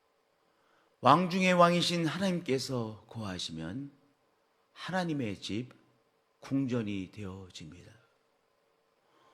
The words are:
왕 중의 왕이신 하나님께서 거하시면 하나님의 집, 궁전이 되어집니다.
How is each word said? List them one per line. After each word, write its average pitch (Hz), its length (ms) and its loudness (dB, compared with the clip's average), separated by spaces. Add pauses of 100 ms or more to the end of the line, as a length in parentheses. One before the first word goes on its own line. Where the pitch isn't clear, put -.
(1000)
왕 156 300 6
중의 185 240 4
왕이신 170 540 4
하나님께서 135 1000 -2
거하시면 90 840 -8 (800)
하나님의 156 680 -4
집, 117 300 -6 (720)
궁전이 113 720 -2
되어집니다. 92 840 -14 (1400)